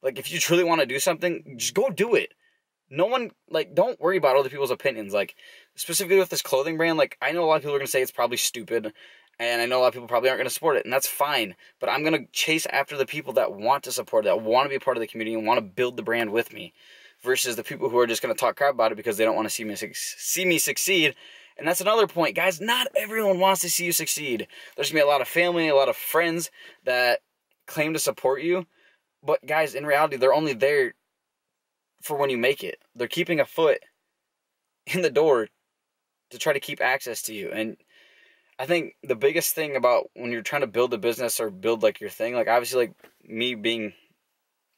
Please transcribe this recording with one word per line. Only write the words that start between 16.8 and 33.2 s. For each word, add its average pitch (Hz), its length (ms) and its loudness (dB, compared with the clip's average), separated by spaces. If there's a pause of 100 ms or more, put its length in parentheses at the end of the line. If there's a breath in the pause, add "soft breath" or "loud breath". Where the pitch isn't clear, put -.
versus 127 360 0
the 113 80 -8
people 131 240 -4
who 120 100 2
are 120 80 4
just 113 140 -2
gonna 120 120 -2
talk 113 220 0
crap 143 180 2
about 113 200 2
it - 20 -6
because 104 220 -4
they 110 80 4
don't 110 100 2
wanna 110 140 -2
see 113 160 -6
me 104 100 -6
suc-, 98 180 -10
see - 520 -6
me 170 120 2
succeed. 156 580 0 (420 loud breath)
And 147 100 -6
that's 175 140 0
another 208 260 4
point, 151 300 -2
guys. 170 240 0
Not 240 340 -2
everyone 208 420 0
wants 190 240 4
to 175 80 -4
see 170 140 -2
you 170 80 -2
succeed. 147 560 -4 (280 loud breath)
There's 139 140 -4
gonna 151 140 4
be - 0 -
a 143 80 4
lot 143 80 4
of 123 80 -2
family, 170 400 2
a 147 80 4
lot 135 140 6
of 113 80 -2
friends 165 520 0 (360 loud breath)
that 123 340 2 (480)
claim 156 260 -2
to 156 60 -2
support 139 420 -2
you, 175 240 -2 (560 soft breath)
but, 147 240 -2
guys, 151 300 0
in 139 100 -6
reality, 147 300 2
they're 127 180 4
only 151 200 2
there 131 400 2 (1080)
for 151 140 -6
when 139 140 2
you 127 80 0
make 120 260 0
it. - 160 -10 (160)
They're 120 140 -6
keeping 170 320 0